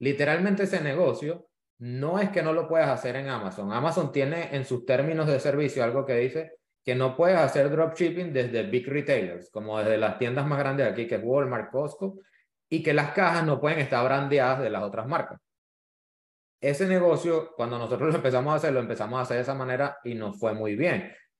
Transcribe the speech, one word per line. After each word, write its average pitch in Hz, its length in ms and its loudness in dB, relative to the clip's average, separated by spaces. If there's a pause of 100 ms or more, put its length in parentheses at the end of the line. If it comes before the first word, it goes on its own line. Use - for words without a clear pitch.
literalmente 156 640 2
ese 185 180 -2
negocio, 147 680 -2 (320)
no 131 380 -4
es 196 120 2
que 180 120 0
no 156 100 0
lo 160 160 0
puedas 160 200 4
hacer 123 280 -2
en 139 120 -6
Amazon. 101 440 -6
Amazon 156 400 0
tiene 143 420 -2
en 135 100 -4
sus 120 220 -4
términos 160 400 2
de 143 140 2
servicio 139 420 0
algo 123 240 0
que 131 80 0
dice 151 380 0 (320)
que 123 100 -2
no 131 220 0
puedes 175 200 6
hacer 147 340 4
dropshipping 160 640 0
desde 117 300 0
big 104 260 -2
retailers, 131 640 -2
como 107 280 -6
desde 107 200 2
las 104 200 0
tiendas 127 280 -2
más 147 120 0
grandes 135 280 0
de 101 60 0
aquí, 117 140 -4
que 113 100 -2
es 98 60 -4
Walmart, 123 480 0
Costco, 151 500 -6 (500)
y 160 120 0
que 156 120 2
las 143 180 2
cajas 170 320 2
no 143 160 2
pueden 151 200 0
estar 127 240 0
brandeadas 139 580 2
de 113 80 -2
las 101 120 -2
otras 107 240 -6
marcas. 151 340 -4 (1200)
Ese 143 240 0
negocio, 165 680 2
cuando 120 220 -4
nosotros 123 320 -2
lo 160 60 2
empezamos 135 360 2
a 156 40 2
hacer, 151 160 0
lo 131 80 0
empezamos 113 380 -4
a 131 40 0
hacer 123 140 -2
de 123 60 0
esa 135 120 -4
manera 135 500 -4
y 120 100 -6
nos 107 240 -8
fue 110 140 0
muy 107 240 -4
bien. 123 360 0 (280)